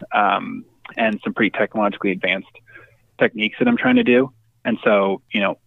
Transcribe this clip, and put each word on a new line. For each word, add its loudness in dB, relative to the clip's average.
um, 0
and -2
some -6
pretty 0
technologically -2
advanced -4
techniques -2
that 2
I'm 2
trying 2
to 4
do. 2
And -2
so, 2
you -2
know, -2